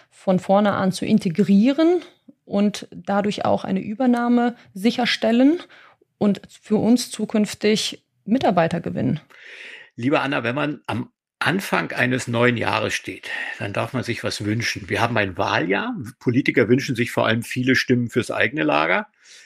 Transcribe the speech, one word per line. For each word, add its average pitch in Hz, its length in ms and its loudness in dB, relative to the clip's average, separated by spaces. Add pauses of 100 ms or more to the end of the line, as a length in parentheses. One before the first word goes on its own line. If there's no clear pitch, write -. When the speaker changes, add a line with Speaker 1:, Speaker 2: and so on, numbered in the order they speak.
Speaker 1:
von 185 300 0
vorne 196 320 2
an 185 220 0
zu - 120 -8
integrieren 220 960 4 (440)
und 202 460 -2
dadurch 202 520 -2
auch 202 220 2
eine 196 160 -2
Übernahme 240 760 2 (180)
sicherstellen 247 880 2 (580)
und 202 300 0
für - 300 -4
uns 226 340 2
zukünftig - 920 -2 (180)
Mitarbeiter 196 560 2
gewinnen. - 400 -2 (760)
Speaker 2:
Liebe 135 240 2
Anna, 139 220 -2
wenn 117 120 -2
man 147 320 -4
am - 220 -6 (300)
Anfang 170 520 -2
eines 127 360 -2
neuen 120 280 2
Jahres 107 380 -2
steht, - 360 -10 (280)
dann 101 160 -8
darf 113 200 -4
man 120 100 -2
sich 117 200 -6
was 104 220 -6
wünschen. 104 420 -4
Wir 98 140 -2
haben 117 160 0
ein 95 200 -2
Wahljahr. 165 580 -2 (240)
Politiker 127 500 2
wünschen 127 260 2
sich 120 160 -2
vor 120 140 0
allem 113 160 0
viele 127 340 0
Stimmen 120 340 0
fürs 117 220 -2
eigene 113 320 0
Lager. 156 440 0 (380)